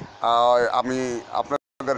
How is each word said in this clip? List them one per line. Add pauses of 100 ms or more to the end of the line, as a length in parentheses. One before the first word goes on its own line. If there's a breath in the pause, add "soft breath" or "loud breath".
(300 loud breath)
আহ, (220)
আমি (420)
আপনাদের